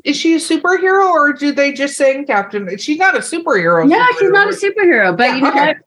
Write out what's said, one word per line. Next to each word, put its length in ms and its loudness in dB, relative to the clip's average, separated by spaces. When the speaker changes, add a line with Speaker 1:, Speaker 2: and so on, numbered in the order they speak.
Speaker 1:
is 140 -2
she 160 0
a 40 0
superhero, 720 0
or 200 2
do 220 -4
they 180 0
just 240 -6
saying 300 0
Captain? 520 -4
She's 200 -4
not 180 2
a 40 -2
superhero, 680 0
Speaker 2:
No, 180 4
she's 120 2
not 180 2
a 80 -4
Speaker 1:
superhero. 560 0
Speaker 2:
superhero, 40 -6
but 120 2
Speaker 1:
Yeah, 60 -2
Speaker 2:
you 80 -2
know 60 2
Speaker 1:
okay. 180 0
Speaker 2:
what? 200 -2